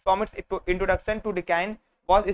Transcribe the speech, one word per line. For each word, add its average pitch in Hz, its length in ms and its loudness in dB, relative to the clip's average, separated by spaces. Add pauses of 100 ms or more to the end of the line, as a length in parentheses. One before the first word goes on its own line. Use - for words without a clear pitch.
from 190 200 2
its 208 120 -10
intro-, 190 320 -6
introduction 185 540 0
to 208 120 -4
decline 180 420 -2 (340)
was 190 240 4